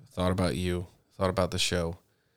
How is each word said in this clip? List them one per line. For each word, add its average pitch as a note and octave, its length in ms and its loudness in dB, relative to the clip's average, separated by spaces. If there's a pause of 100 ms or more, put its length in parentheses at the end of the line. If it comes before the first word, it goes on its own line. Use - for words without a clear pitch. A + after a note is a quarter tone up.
(120)
Thought F2+ 200 0
about F2+ 260 0
you, F2 300 -2 (300)
thought F#2+ 120 0
about F2+ 220 0
the F2+ 80 0
show, E2+ 380 0 (400)